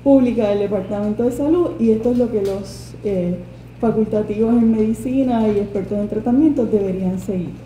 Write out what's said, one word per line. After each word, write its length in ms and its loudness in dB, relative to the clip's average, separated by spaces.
pública 460 4
del 120 2
Departamento 640 -2
de 100 0
Salud 440 0
y 140 4
esto 200 2
es 60 0
lo 140 2
que 100 -2
los, 520 -6
eh, 320 -2
facultativos 720 0
en 180 4
medicina 760 0
y 100 2
expertos 380 -4
en 100 -2
tratamiento 580 2
deberían 540 0
seguir. 300 -4